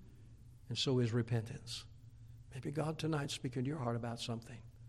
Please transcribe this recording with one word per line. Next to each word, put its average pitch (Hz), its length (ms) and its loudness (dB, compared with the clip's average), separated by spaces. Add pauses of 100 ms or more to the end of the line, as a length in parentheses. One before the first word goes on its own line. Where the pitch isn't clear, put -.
(680)
And 120 80 0
so 131 220 6
is 117 140 6
repentance. 117 720 2 (720)
Maybe 139 160 -2
God 151 280 0
tonight's 156 360 2
speaking 131 300 0
to 131 40 4
your 156 100 0
heart 117 180 2
about 117 240 0
something. 117 360 -2 (320)